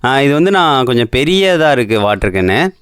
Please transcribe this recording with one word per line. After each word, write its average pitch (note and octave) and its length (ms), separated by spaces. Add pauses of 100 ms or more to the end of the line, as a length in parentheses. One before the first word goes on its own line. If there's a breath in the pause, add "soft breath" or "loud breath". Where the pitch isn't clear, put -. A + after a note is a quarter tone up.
ஆ, C3 160
இது C#3+ 120
வந்து E3 180
நான் D#3 340
கொஞ்சம் A#2+ 220 (100)
பெரியதா E3+ 540
இருக்கு A2+ 300
வாட்டர் G2+ 320
கேனு. F#2+ 360 (140)